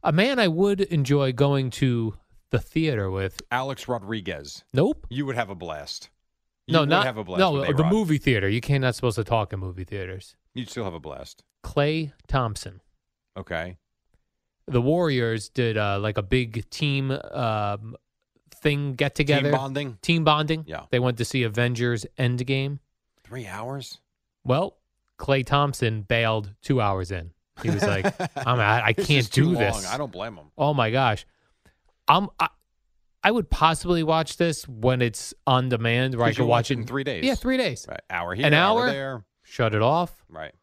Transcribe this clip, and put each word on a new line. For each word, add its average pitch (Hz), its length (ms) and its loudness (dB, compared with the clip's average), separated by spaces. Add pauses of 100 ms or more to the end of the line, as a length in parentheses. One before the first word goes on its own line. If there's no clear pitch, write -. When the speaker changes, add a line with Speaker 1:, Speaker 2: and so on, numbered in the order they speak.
Speaker 1:
A 170 100 2
man 240 260 2
I 208 100 4
would 190 320 2
enjoy 143 540 2
going 139 380 2
to 117 420 0 (340)
the 120 100 0
theater 120 520 -2
with. 95 400 -4
Speaker 2:
Alex 131 360 -4
Rodriguez. 98 840 -6
Speaker 1:
Nope. 190 380 2
Speaker 2:
You 135 160 -4
would 131 100 -6
have 110 140 -2
a 98 40 -8
blast. 80 540 -12 (580)
You - 80 -4
Speaker 1:
No, 160 60 6
Speaker 2:
would 143 80 2
Speaker 1:
not, 175 160 4
Speaker 2:
have 123 140 -4
a 107 60 -6
blast - 160 -6
Speaker 1:
no, 185 120 4
Speaker 2:
with 139 240 0
Speaker 1:
the 147 60 4
Speaker 2:
A-Rod. 165 100 4
Speaker 1:
movie 196 260 2
theater. 104 300 2
You 113 140 0
can't, 139 180 0
not 127 140 0
supposed 120 220 -2
to 113 80 -2
talk 110 280 -2
in 98 80 -8
movie 92 240 -8
theaters. 95 500 -12 (200)
Speaker 2:
You'd 123 160 -10
still 120 140 -6
have 92 100 -8
a 82 60 -10
blast. 69 420 -14 (200)
Speaker 1:
Klay 151 500 0 (160)
Thompson. 113 520 -2 (560)
Speaker 2:
Okay. 90 400 -8 (920)
Speaker 1:
The 127 120 2
Warriors 127 680 0
did, 117 280 0
uh, 101 240 0
like, 107 180 -2
a 107 40 -2
big 117 480 -2
team, 139 400 -2
um, 110 840 -4 (680)
thing 143 320 0
get 139 200 0
together. 143 360 2
Speaker 2:
Team 143 80 2
bonding? 135 440 -6
Speaker 1:
Team 165 220 2
bonding. 156 420 2
Speaker 2:
Yeah. - 240 -10
Speaker 1:
They 127 100 2
went 123 180 0
to 117 60 0
see 127 180 -2
Avengers 120 640 0 (120)
Endgame. 135 600 0 (460)
Speaker 2:
Three 123 220 -14
hours? 117 520 -10 (460)
Speaker 1:
Well, 139 340 0 (400)
Klay 135 260 2
Thompson 131 580 0
bailed 110 500 0 (100)
two 127 180 0
hours 95 300 0
in. 85 220 -8 (300)
He 170 80 0
was 185 120 2
like, 202 240 0
Speaker 2:
<laughs> - 300 -4
Speaker 1:
"I'm, 123 220 0
I, 110 280 4
I 113 60 2
Speaker 2:
This 190 140 -2
Speaker 1:
can't 147 140 4
Speaker 2:
is 110 100 0
too 135 120 4
Speaker 1:
do 160 100 4
Speaker 2:
long. 135 100 2
Speaker 1:
this." 98 240 0
Speaker 2:
I 110 120 -4
don't 143 140 -6
blame 98 240 -8
him. 76 100 -20 (100)
Speaker 1:
Oh 143 180 2
my 117 160 2
gosh. 120 360 0 (840)
I'm, 185 200 4 (120)
I, 160 80 0 (760)
I 196 80 6
would 226 200 0
possially 165 520 2
watch 160 340 0
this 170 320 0
when 127 340 0
it's - 300 -4 (140)
on 127 220 4
demand, 120 480 0
where 117 80 2
I 117 60 4
Speaker 2:
'Cause 110 60 -2
Speaker 1:
could 127 60 2
Speaker 2:
you 123 60 2
Speaker 1:
watch 117 160 4
Speaker 2:
watch - 80 -4
it - 20 2
Speaker 1:
it 117 60 -4
Speaker 2:
in 113 60 -6
three 135 180 -4
days. 127 200 -4
Speaker 1:
Yeah, 262 100 2
three 262 220 -2
days. 214 320 -2
Speaker 2:
Right. - 120 -10 (100)
Hour 87 240 -4
here, 127 120 0
Speaker 1:
An 147 80 6
Speaker 2:
hour 202 280 4
Speaker 1:
hour? 247 80 2
Speaker 2:
there. 135 340 -6 (200)
Speaker 1:
Shut 113 300 0
it 107 80 2
off. 160 460 0
Speaker 2:
Right. 78 240 -12 (100)